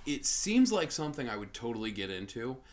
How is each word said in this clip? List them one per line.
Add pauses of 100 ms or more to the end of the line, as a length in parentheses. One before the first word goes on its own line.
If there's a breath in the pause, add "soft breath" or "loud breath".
it
seems
like
something
I
would
totally
get
into. (160 soft breath)